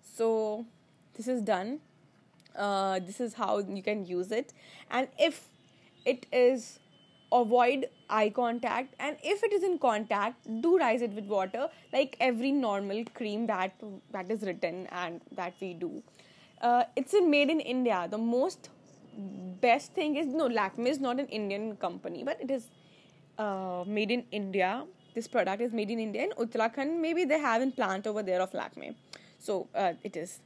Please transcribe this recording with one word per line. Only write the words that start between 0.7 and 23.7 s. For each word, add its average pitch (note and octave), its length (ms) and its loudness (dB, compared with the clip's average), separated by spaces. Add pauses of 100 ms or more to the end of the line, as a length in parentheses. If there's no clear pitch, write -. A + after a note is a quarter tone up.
this A3+ 120 -8
is B3 140 0
done. G#3 380 0 (760)
Uh, G3 440 0
this F#3 200 -10
is A#3 160 -2
how G#3 240 0
you G3 220 -4
can G#3 240 -2
use F3+ 260 -2
it. A#3 220 -4 (360)
And B3+ 180 0 (100)
if - 320 2 (560)
it B3 260 0
is, B3 480 4 (520)
avoid B3 540 6 (240)
eye G#3+ 200 4
contact, A#3+ 680 -2
and D4 240 -4
if G4+ 180 0
it G#4 120 2
is F#4 100 2
in F#4 140 2
contact, G#3+ 720 0 (140)
do E4+ 160 6
rise A#3+ 240 4
it A#3 100 -2
with G3+ 140 -8
water, G3+ 440 -2 (240)
like C4+ 260 0
every B3+ 320 2
normal G#3+ 640 0
cream A3 340 -4
that, F#3+ 240 -2 (400)
that F#3 180 -8
is A3 120 -2
written F3+ 500 -4
and E3+ 300 -6 (100)
that F3+ 300 -8
we F#3 120 -6
do. F3 300 -8 (580)
Uh, A#3+ 220 4 (140)
it's C#4 160 -2
a G4+ 80 8
made C#4+ 280 6
in D#4+ 120 2
India. A#3 500 0
The G#3+ 60 -4
most A#3+ 520 0 (920)
best B3+ 320 4
thing D4+ 240 0
is, D#4 100 0
no, C#4 220 0
Lakme A3+ 380 0
is C#4 120 0
not B3+ 200 -2
an C#4+ 80 -4
Indian G#3 500 -4
company, F3 460 -6
but C#4 180 -4
it C4 100 -4
is, B3+ 180 -4 (680)
uh, F#3+ 500 -4